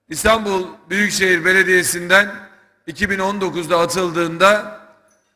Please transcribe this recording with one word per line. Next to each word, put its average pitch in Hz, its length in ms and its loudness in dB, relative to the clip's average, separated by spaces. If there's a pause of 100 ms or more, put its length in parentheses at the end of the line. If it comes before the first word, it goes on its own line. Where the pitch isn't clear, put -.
İstanbul 202 580 -2 (240)
Büyükşehir 185 540 0
Belediyesi'nden 185 880 2 (520)
iki 190 240 -4
bin 196 80 -4
on 196 220 -2
dokuzda 170 400 -2
atıldığında 175 1000 0 (560)